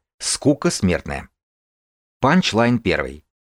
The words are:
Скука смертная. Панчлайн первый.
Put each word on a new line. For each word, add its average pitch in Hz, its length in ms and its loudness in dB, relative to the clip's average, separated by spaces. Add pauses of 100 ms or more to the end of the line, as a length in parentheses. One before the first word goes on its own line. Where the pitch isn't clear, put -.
(180)
Скука - 520 0
смертная. 80 580 -4 (920)
Панчлайн 123 580 2
первый. 73 460 -4 (180)